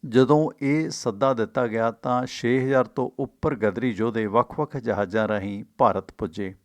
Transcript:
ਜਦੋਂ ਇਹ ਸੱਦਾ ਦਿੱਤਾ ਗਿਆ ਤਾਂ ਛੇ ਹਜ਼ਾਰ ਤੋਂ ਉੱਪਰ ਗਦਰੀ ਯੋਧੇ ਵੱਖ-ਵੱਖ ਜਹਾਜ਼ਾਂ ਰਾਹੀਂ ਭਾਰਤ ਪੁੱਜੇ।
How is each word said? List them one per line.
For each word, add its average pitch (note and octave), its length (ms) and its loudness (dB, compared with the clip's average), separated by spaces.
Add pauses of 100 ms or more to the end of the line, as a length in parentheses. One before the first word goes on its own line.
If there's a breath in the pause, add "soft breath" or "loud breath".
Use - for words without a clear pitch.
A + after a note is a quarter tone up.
ਜਦੋਂ C3 460 4 (100)
ਇਹ D3+ 280 0
ਸੱਦਾ C3 440 0
ਦਿੱਤਾ A#2 340 0
ਗਿਆ A2+ 240 0
ਤਾਂ B2+ 340 -2
ਛੇ B2+ 400 0
ਹਜ਼ਾਰ C3 200 2
ਤੋਂ - 240 -4 (100)
ਉੱਪਰ C#3 360 -4
ਗਦਰੀ G#2+ 360 0
ਯੋਧੇ A2 340 -2
ਵੱਖ-ਵੱਖ B2 520 -2
ਜਹਾਜ਼ਾਂ G#2+ 500 -2
ਰਾਹੀਂ G2+ 360 -4 (140)
ਭਾਰਤ G2 340 2
ਪੁੱਜੇ। F#2+ 540 -8